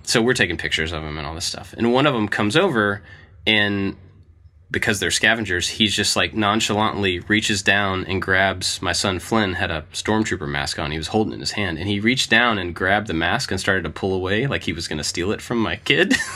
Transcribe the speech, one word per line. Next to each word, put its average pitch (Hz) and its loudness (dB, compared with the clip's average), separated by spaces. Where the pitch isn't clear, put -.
so - 2
we're 123 2
taking 87 0
pictures 80 -2
of 78 -6
them 76 -6
and 73 -6
all 80 -6
this - -6
stuff. - -10
And 117 2
one 135 6
of 139 4
them 107 0
comes 107 0
over, 113 2
and 101 2
because 101 0
they're 87 0
scavengers, 107 2
he's 107 2
just, - 0
like, 90 0
nonchalantly 101 0
reaches 104 0
down 98 2
and 92 -2
grabs, 92 0
my 90 -2
son 92 -2
Flynn 104 0
had 90 -2
a 80 -6
Stormtrooper 107 -2
mask 71 -4
on. 76 -4
He 78 -4
was 78 -6
holding 110 0
it - -10
in - -10
his - -4
hand, 90 -4
and 90 -6
he 101 -2
reached 120 0
down 113 4
and 87 -4
grabbed 101 0
the 85 -4
mask 85 -2
and 95 -2
started 95 0
to 82 -4
pull 95 -2
away 98 0
like 87 -2
he 90 -2
was 82 -6
gonna 76 -4
steal 87 -2
it - -4
from 120 -2
my 90 0
kid. 170 2
<laughs> - -6